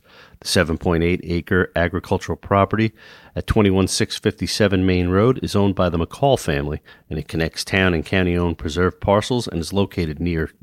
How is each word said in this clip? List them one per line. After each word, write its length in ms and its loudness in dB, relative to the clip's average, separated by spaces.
The 60 -14
seven 300 2
point 260 0
eight 200 0
acre 520 0
agricultural 600 -2
property 540 0
at 120 -6
twenty-one 400 4
six 320 -4
fifty-seven 680 0
Main 240 2
Road 320 2
is 140 -4
owned 180 2
by 160 2
the 80 -2
McCall 400 0
family, 440 -4
and 80 -6
it 100 -8
connects 380 -4
town 300 2
and 100 -2
county-owned 540 0
preserved 420 -2
parcels 460 0
and 120 -4
is 140 -6
located 460 -2
near 320 -2